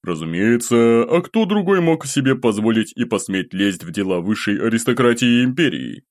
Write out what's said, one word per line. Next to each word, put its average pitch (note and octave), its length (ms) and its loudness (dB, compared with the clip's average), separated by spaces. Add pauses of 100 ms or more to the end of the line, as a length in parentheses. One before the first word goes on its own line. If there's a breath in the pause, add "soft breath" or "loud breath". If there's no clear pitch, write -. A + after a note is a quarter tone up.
Разумеется, A#2 1000 2
а F3 180 0
кто A3 240 -2
другой F#3+ 360 0
мог D#3+ 240 0
себе C3+ 300 0
позволить A2 600 0
и A#2+ 80 -4
посметь F#2+ 500 -4
лезть F#2+ 300 -2
в E2+ 80 -12
дела F#2+ 300 -2
высшей G#2 360 -2
аристократии A#2+ 880 2
империи? B2+ 680 -2